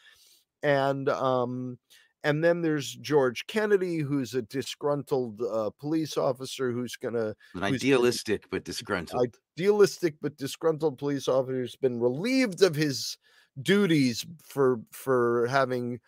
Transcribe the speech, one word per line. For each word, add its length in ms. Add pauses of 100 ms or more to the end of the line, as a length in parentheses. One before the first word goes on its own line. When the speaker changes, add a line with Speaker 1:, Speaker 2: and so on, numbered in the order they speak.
(640)
Speaker 1:
And, 460
um, 680 (460)
and 200
then 180
there's 340
George 520
Kennedy, 520
who's 340
a 80
disgruntled, 1000
uh, 280 (100)
police 380
officer 540
who's 240
gonna, 320
Speaker 2:
An 80 (180)
Speaker 1:
who's 80
been 140
Speaker 2:
idealistic 720
but 140
disgruntled. 640 (300)
Speaker 1:
idealistic 640
but 160
disgruntled 600
police 300
officer 320
who's 160
been 240
relieved 640
of 120
his 420 (440)
duties 640 (180)
for, 380 (100)
for 560
having 600